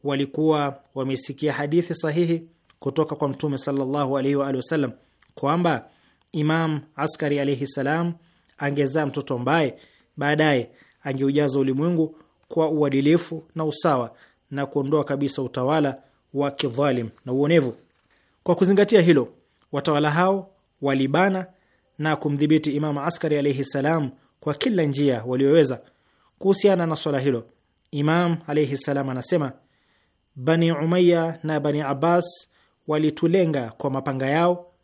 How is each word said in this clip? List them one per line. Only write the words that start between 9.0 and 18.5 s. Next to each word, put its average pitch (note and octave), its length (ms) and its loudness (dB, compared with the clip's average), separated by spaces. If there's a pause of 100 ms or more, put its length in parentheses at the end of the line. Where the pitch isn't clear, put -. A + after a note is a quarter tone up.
mtoto C#3 300 -4
ambaye C3 420 0 (400)
baadaye D3 520 2 (340)
angeujaza C#3 560 0
ulimwengu D#3 560 0 (320)
kwa D#3+ 220 0
uadilifu D3+ 760 0 (120)
na D#3+ 100 -4
usawa D3 500 0 (360)
na C#3 140 -4
kuondoa C#3+ 380 0
kabisa C#3 380 -2
utawala C3+ 600 -2 (320)
wa C#3 180 -2
kidhalim B2+ 580 -2 (160)
na B2+ 80 -6
uonevu. C#3+ 420 2 (680)
Kwa F3 120 2